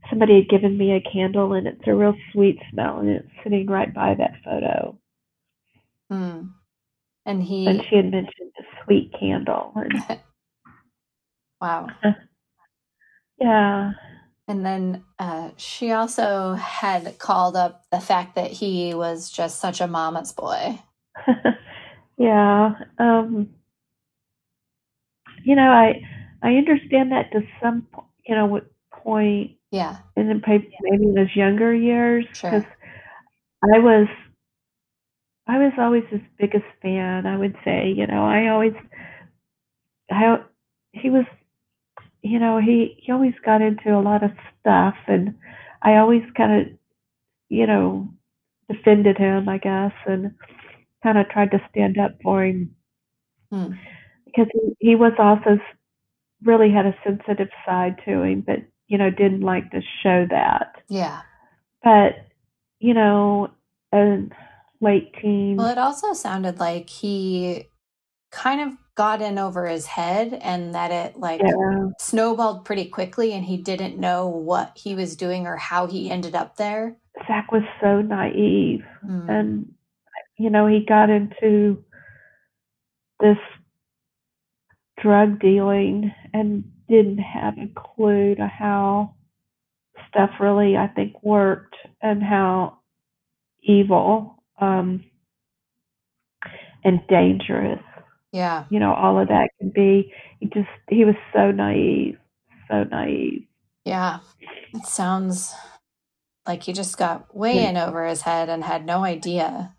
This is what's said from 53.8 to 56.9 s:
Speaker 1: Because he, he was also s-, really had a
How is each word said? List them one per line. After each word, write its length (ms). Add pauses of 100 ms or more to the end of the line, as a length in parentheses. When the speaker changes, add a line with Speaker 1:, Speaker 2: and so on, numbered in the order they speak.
Speaker 1:
Because 280
he, 360
he 80
was 240
also 300
s-, 260 (640)
really 300
had 140
a 180